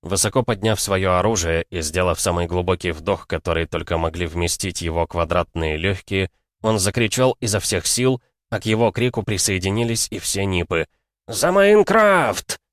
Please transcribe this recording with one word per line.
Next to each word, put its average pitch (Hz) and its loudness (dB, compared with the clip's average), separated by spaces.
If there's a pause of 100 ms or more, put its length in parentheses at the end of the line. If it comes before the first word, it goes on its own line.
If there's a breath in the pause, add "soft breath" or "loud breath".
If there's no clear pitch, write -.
Высоко 98 0
подняв 110 0
своё 95 0
оружие 90 2
и 87 -4
сделав 85 0
самый 87 0
глубокий 90 -2
вдох, 82 -4
который 82 -2
только 82 -4
могли 82 -2
вместить 85 -4
его 82 -2
квадратные 82 -2
лёгкие, 95 -2 (320)
он 110 2
закричал 113 2
изо 107 0
всех - -2
сил — 127 0 (280)
а 110 -4
к - -10
его 110 2
крику 117 -2
присоединились 101 0
и 101 -8
все 98 -4
нипы. 87 0 (400)
«За - 0
Майнкрафт!» 202 4 (140)